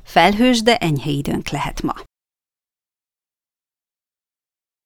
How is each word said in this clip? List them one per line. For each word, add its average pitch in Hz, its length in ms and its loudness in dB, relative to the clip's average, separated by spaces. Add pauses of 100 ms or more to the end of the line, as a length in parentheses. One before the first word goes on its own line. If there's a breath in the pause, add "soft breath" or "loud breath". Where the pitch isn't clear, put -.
Felhős, 214 600 4
de 233 140 4
enyhe 147 340 -2
időnk 143 380 -6
lehet - 340 -6
ma. 147 120 -4 (3000)